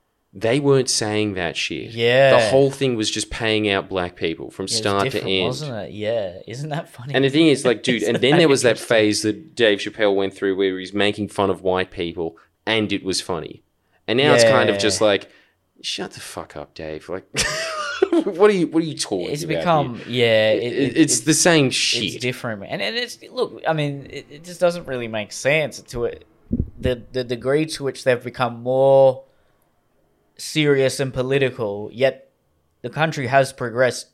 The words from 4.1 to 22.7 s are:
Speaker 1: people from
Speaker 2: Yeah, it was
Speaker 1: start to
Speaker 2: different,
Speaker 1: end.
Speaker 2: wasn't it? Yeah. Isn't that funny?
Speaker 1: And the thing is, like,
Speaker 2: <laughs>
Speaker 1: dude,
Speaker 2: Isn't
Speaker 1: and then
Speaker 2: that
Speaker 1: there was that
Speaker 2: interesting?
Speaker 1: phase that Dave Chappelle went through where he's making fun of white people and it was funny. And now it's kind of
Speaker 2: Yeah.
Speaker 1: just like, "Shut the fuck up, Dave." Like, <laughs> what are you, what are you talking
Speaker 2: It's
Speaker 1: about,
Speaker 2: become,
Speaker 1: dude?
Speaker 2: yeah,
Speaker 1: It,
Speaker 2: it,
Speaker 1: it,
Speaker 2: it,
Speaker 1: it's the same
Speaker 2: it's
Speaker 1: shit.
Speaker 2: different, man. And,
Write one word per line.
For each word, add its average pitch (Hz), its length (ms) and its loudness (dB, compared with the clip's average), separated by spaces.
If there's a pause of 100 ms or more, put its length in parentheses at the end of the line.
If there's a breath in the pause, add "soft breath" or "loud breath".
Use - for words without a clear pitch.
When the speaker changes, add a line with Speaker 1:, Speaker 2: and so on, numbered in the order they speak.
Speaker 1:
people 80 360 -6
from 95 140 -10
Speaker 2:
Yeah, - 20 -8
it - 40 -6
was 113 60 -2
Speaker 1:
start 101 220 0
to 98 100 0
Speaker 2:
different, - 260 -4
Speaker 1:
end. 90 120 0
Speaker 2:
wasn't 135 300 -8 (120)
it? - 40 -16
Yeah. 104 540 -6
Isn't 139 220 -10
that 151 200 -8
funny? 131 260 -8
Speaker 1:
And 135 100 2
the 135 40 4
thing 156 180 4
is, 143 180 4
like, 117 180 2
Speaker 2:
<laughs> - 0 -
Speaker 1:
dude, 117 200 0
Speaker 2:
Isn't 113 120 0
Speaker 1:
and 110 80 -2
then 131 100 6
Speaker 2:
that 143 40 6
Speaker 1:
there 165 100 6
was 139 140 4
that 123 160 4
Speaker 2:
interesting? - 180 -12
Speaker 1:
phase 107 280 4
that 107 320 -4
Dave 104 240 4
Chappelle 101 360 0
went 98 200 -2
through 98 200 0
where 95 240 0
he's 92 140 -12
making 101 360 0
fun 98 200 0
of 87 140 -2
white 92 260 0
people 85 480 -6 (300 soft breath)
and 107 260 0
it 95 100 -4
was 92 160 -2
funny. - 440 -8 (440)
And 113 100 4
now 143 180 6
it's 117 80 6
kind 113 260 4
of 104 60 2
Speaker 2:
Yeah. 101 60 -4
Speaker 1:
just 107 200 0
like, 101 280 2 (520 soft breath)
"Shut - 300 -8
the - 100 -18
fuck - 340 -14
up, 73 200 -14
Dave." 78 340 -12
Like, 90 240 -10
<laughs> 622 920 -2
what 196 240 4
are 208 40 4
you, 175 140 0
what 165 160 0
are - 20 -4
you 143 120 -8
talking 90 340 -4
Speaker 2:
It's 151 120 -6
Speaker 1:
about, 160 160 -4
Speaker 2:
become, 135 380 0
Speaker 1:
dude? - 100 -16
Speaker 2:
yeah, 113 440 4
Speaker 1:
It, 107 120 0
Speaker 2:
it, 120 100 -4
Speaker 1:
it, - 40 -4 (140)
Speaker 2:
it, 117 60 -6
Speaker 1:
it's 151 240 4
the 156 120 2
same 156 340 4
Speaker 2:
it's 120 80 -2
Speaker 1:
shit. - 460 -4
Speaker 2:
different, 120 400 -6
man. 90 80 -14
And, 156 120 -6